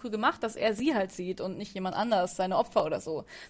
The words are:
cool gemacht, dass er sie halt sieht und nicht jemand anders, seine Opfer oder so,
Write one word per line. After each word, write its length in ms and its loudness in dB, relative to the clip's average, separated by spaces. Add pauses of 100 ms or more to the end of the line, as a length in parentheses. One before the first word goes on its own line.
cool 80 -6
gemacht, 320 0
dass 120 -4
er 200 2
sie 180 2
halt 200 0
sieht 280 -6
und 160 -4
nicht 160 -10
jemand 220 -2
anders, 400 2
seine 240 2
Opfer 260 2
oder 160 0
so, 240 -4 (240)